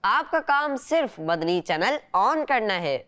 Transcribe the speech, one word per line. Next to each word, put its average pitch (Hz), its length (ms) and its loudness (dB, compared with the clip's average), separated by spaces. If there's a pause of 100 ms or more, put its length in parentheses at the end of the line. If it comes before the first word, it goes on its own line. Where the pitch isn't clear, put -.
آپ 254 280 0
کا 320 100 2
کام 285 360 0
صرف 285 440 -2
مدنی 165 440 0
چینل 185 320 0 (160)
آن 240 260 2 (100)
کرنا 214 320 0
ہے 139 280 -2